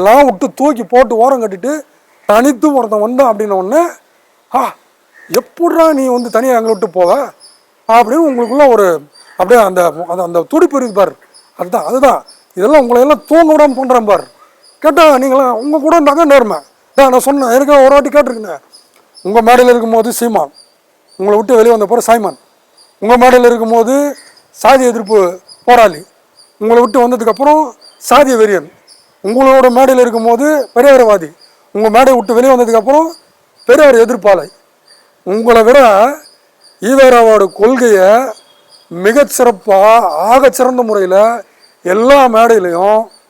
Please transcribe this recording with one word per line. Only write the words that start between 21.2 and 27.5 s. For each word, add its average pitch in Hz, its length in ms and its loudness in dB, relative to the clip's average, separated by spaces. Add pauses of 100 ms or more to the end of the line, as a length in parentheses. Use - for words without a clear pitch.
விட்டு 226 200 0
வெளியே 233 160 2
வந்த 208 160 -2
பிறகு 233 180 -2
சைமன், 214 300 -2 (640)
உங்க 220 200 2
மேடையில 247 280 4
இருக்கும்போது 226 440 -2 (680)
சாதி 254 280 2
எதிர்ப்பு 214 280 -2 (480)
போராளி, 220 340 2 (600)
உங்களை 226 220 0
விட்டு 247 220 -2
வந்ததுக்கப்புறம் 247 580 0 (460)